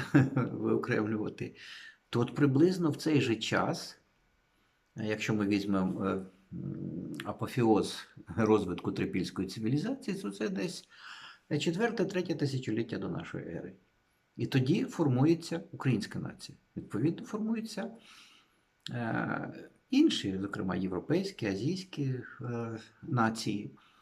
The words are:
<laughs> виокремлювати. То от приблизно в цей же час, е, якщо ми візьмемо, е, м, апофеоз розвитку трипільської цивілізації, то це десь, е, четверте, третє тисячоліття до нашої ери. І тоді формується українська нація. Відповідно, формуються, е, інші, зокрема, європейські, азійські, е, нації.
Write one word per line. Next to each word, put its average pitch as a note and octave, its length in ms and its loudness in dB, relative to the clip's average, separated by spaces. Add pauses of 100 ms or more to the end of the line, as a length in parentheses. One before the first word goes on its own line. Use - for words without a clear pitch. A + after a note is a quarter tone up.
(120)
<laughs> C3+ 220 8
виокремлювати. A2 1200 0 (560)
То A#2+ 100 2
от A#2+ 140 0
приблизно D3+ 560 4
в C3 60 -2
цей D#3 240 2
же A#2 160 2
час, - 640 -2 (1000)
е, A2 100 -4
якщо G#2+ 280 0
ми G#2 120 2
візьмемо, G2 580 2
е, F#2+ 60 2 (420)
м, F#2 720 -8
апофеоз G#2 840 2 (280)
розвитку G2 560 4
трипільської F#2 560 -2
цивілізації, E3 680 -2
то G3+ 140 -6
це G#3+ 180 -4
десь, F#3 400 -6 (640)
е, D3 60 2
четверте, G3 460 0
третє F3+ 300 -2
тисячоліття A2+ 640 -2
до G2 100 -4
нашої - 380 -6
ери. - 260 -8 (640)
І A#2 100 -2
тоді C#3 380 2
формується E3 760 2 (120)
українська B2 460 0
нація. - 400 -10 (180)
Відповідно, - 500 -2
формуються, A3 640 -4 (1000)
е, - 800 -4 (220)
інші, A2 500 4
зокрема, G2 360 -2
європейські, F#2+ 720 0
азійські, C3 680 -2 (260)
е, A#2 380 -4 (240)
нації. A2 680 0 (320)